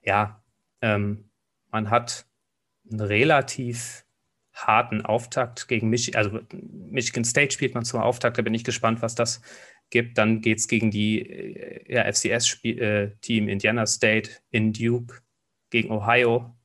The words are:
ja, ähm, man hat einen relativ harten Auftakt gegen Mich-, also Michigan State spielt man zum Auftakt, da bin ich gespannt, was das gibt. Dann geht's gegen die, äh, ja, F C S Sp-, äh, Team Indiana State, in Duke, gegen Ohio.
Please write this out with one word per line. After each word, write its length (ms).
ja, 400
ähm, 480
man 200
hat 360
einen 100
relativ 1040
harten 500
Auftakt 640
gegen 220
Mich-, 260
also 240
Michigan 760
State 280
spielt 220
man 100
zum 160
Auftakt, 380
da 40
bin 120
ich 100
gespannt, 380
was 120
das 280
gibt. 280
Dann 220
geht's 260
gegen 240
die, 300
äh, 720
ja, 100
F 140
C 140
S 180
Sp-, 300
äh, 420
Team 280
Indiana 380
State, 440
in 220
Duke, 480
gegen 200
Ohio. 640